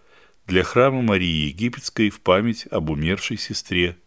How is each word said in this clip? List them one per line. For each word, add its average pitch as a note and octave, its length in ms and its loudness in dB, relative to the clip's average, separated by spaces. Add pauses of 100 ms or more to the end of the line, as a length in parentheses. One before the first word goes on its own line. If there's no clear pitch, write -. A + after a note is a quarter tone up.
(460)
для F2+ 180 4
храма C3 380 2
Марии F2+ 460 2
Египетской G#2+ 640 -2
в - 100 -8
память G#2+ 500 0
об D#2+ 200 -4
умершей E2 480 -4
сестре F2 680 -4